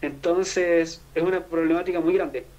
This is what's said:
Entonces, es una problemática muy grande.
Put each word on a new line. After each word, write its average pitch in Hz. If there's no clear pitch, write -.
Entonces, 170
es 165
una 185
problemática 170
muy 165
grande. 147